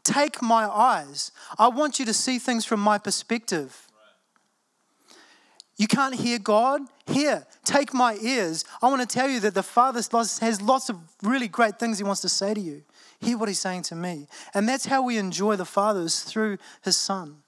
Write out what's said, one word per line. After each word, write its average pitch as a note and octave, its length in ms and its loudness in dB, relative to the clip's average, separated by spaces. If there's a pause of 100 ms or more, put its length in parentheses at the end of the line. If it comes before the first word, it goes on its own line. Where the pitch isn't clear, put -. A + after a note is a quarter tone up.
Take C#4+ 400 0
my A3+ 240 2
eyes. G3+ 640 0 (280)
I A3+ 80 8
want C4+ 320 0
you C4 60 -2
to A3 80 -2
see B3+ 260 0
things A3+ 260 -2
from A3 140 -2
my G#3 180 4
perspective. G3 880 -4 (1900)
You G#3 80 2
can't C4+ 300 2
hear A#3+ 240 -2
God? A#3 420 4 (240)
Here, C4+ 400 0 (180)
take C#4 300 0
my B3 220 4
ears. G#3 500 -2 (160)
I A#3 60 4
want B3+ 200 2
to - 0 -
tell B3+ 220 0
you B3 120 0
that G3 120 0
the F#3+ 80 0
Father A#3+ 400 2
has A3+ 580 0
lots B3+ 300 2
of G3 80 -6 (240)
really A#3+ 260 0
great G#3+ 300 0
things A3+ 220 -2
he G#3 40 -4
wants G3 180 -2
to F3+ 80 -4
say G3 260 0
to G#3+ 40 -4
you. D3+ 220 -8 (380)
Hear A#3 180 0
what G#3+ 100 -2
he's G3 120 -4
saying F#3 240 -4
to E3+ 120 -8
me." E3 320 -6 (280)
And G#3 120 2
that's C4 200 -2
how C4+ 160 2
we A#3+ 160 0
enjoy F#3+ 360 0
the F3+ 100 -4
Father, G3+ 360 2
is E3+ 200 -2
through G#3+ 360 -2 (240)
his F#3 160 0
Son. D#3 500 -6